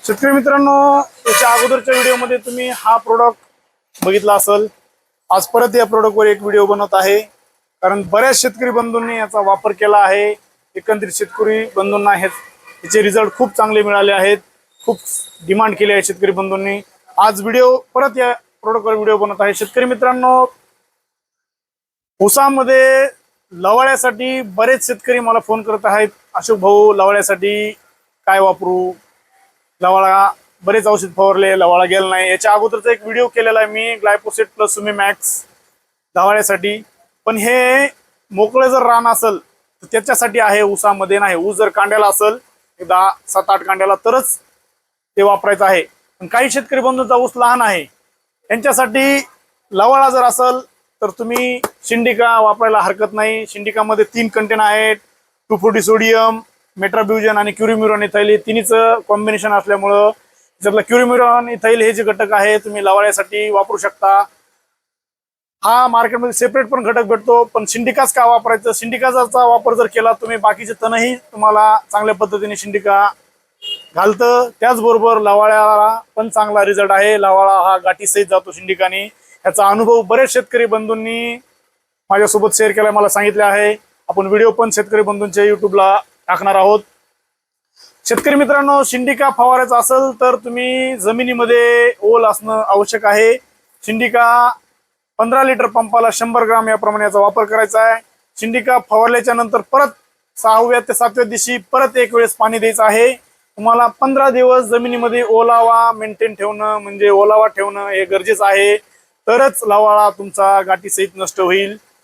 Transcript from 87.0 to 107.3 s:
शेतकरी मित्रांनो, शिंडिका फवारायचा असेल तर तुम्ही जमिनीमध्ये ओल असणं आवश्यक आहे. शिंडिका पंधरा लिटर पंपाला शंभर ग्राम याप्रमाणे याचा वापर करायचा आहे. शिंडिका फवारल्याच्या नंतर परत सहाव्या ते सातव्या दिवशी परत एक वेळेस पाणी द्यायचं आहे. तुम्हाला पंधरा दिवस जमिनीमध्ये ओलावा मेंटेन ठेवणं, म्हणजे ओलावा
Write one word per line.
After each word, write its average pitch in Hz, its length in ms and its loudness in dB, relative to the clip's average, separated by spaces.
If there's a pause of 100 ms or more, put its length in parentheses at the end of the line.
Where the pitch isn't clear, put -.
शेतकरी 285 300 0
मित्रांनो, 285 480 2
शिंडिका 262 460 -2
फवारायचा 254 480 2
असेल 262 440 0
तर 254 140 2
तुम्ही 254 640 -6
जमिनीमध्ये 240 1040 0
ओल 226 240 2
असणं 220 360 -2
आवश्यक 202 440 -2
आहे. 214 280 4 (520)
शिंडिका 233 640 2 (680)
पंधरा 247 260 0
लिटर 262 220 0
पंपाला 226 480 0
शंभर 233 320 -2
ग्राम 220 240 0
याप्रमाणे 214 340 -2
याचा 202 160 0
वापर 208 240 2
करायचा 220 380 0
आहे. 226 200 2 (380)
शिंडिका 233 380 -2 (120)
फवारल्याच्या 233 440 0
नंतर 233 280 -2
परत 277 260 0 (500)
सहाव्या 233 420 2
ते 240 140 -6
सातव्या 240 320 0
दिवशी 240 320 -6 (140)
परत 262 260 0
एक 240 180 -2
वेळेस 233 200 2
पाणी 220 240 -2
द्यायचं 220 240 0
आहे. 226 300 2 (440)
तुम्हाला 233 300 2
पंधरा 269 420 0
दिवस 254 340 2
जमिनीमध्ये 240 600 -2
ओलावा 233 680 2
मेंटेन 220 420 -6
ठेवणं, 208 440 -6
म्हणजे 202 320 -2
ओलावा 214 380 4